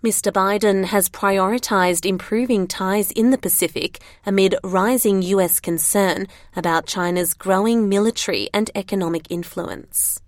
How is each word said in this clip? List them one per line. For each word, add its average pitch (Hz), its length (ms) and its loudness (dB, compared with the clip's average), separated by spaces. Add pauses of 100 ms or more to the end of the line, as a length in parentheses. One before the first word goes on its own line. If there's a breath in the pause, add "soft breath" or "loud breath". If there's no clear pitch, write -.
Mister 214 280 0
Biden 196 540 2
has 190 240 0
prioritized 196 960 0
improving 202 640 0
ties 196 460 -2
in 226 180 2
the 262 80 4
Pacific - 640 -4 (260 loud breath)
amid 196 360 4
rising 196 600 2
U 190 180 0
S 175 200 0
concern 185 680 0 (280 loud breath)
about 165 300 0
China's 175 480 -2
growing 208 560 2
military 196 640 0
and 214 220 0
economic 185 560 -4
influence. - 960 -6